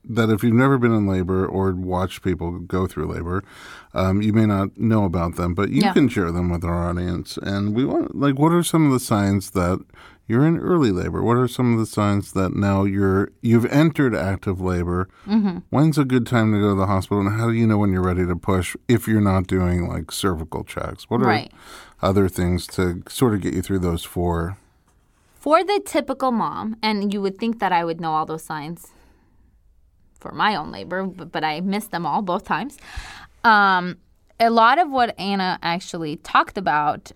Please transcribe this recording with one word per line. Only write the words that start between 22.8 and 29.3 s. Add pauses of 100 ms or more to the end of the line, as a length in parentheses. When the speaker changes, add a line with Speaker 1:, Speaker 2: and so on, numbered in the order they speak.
Speaker 1:
sort
of
get
you
through
those
four? (800)
Speaker 2:
For
the
typical
mom,
and
you
would
think
that
I
would
know
all
those
signs (1300)